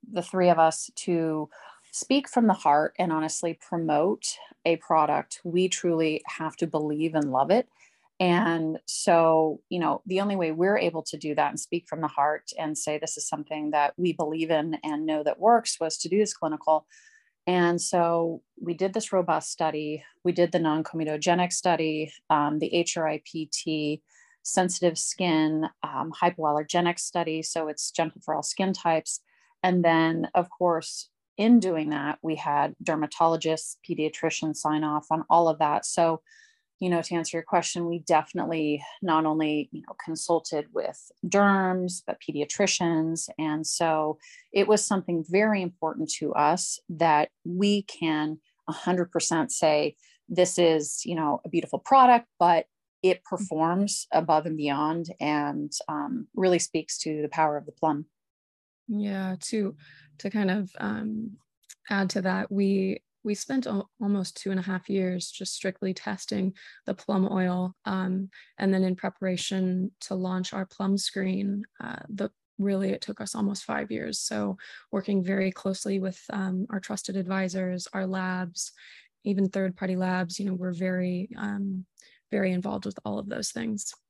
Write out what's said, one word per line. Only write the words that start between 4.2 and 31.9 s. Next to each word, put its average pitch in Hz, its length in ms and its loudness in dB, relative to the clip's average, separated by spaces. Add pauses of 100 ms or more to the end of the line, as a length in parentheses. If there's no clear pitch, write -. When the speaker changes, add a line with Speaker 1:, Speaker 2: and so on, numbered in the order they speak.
Speaker 1:
a 165 120 4
product, 151 680 0
we 180 240 0
truly 160 580 0
have 156 300 -8
to - 100 -2
believe 151 480 -2
and 147 180 0
love 135 200 4
it. 240 160 4 (520)
And 170 680 2
so, 160 840 4
you 180 80 -4
know, 156 280 0
the 185 160 0
only 202 160 0
way 170 160 0
we're 185 240 4
able 165 260 0
to - 140 -10
do 151 180 -4
that 147 140 2
and 170 100 -8
speak - 280 -6
from 160 120 -8
the 160 80 -2
heart 147 500 -2
and 156 200 -4
say, 151 200 -4
"This 160 200 -6
is 147 100 -8
something 151 440 -6
that 147 260 2
we 175 160 0
believe 160 360 -2
in 160 340 2
and 156 220 -4
know 156 180 0
that 147 160 0
works," 226 420 4
was 160 160 -4
to - 120 -6
do 185 80 2
this 208 160 2
clinical. 156 540 0 (580)
And 175 360 4
so 170 600 2 (180)
we 170 140 -4
did 190 200 -2
this 220 180 -4
robust 175 400 0
study. 151 520 -4 (200)
We 180 80 2
did 175 220 4
the 180 60 4
non-comedogenic 160 920 0
study, 156 640 0 (160)
um, 151 300 2
the - 140 -2
H 170 220 0
R 165 120 -2
I 156 180 -2
P 156 260 -8
T 151 500 -4 (420)
sensitive 180 540 0
skin, 156 680 0 (160)
um, 147 380 -6
hypoallergenic 170 760 0
study. 160 420 -4
So 160 260 -4
it's - 240 -8
gentle 160 300 -2
for 151 120 -4
all 151 100 -2
skin 190 300 -2
types. - 460 -2 (440)
And 180 200 4
then, 165 520 4
of 180 160 2
course, - 580 -2 (260)
in 226 240 8
doing 165 300 0
that, 147 320 -2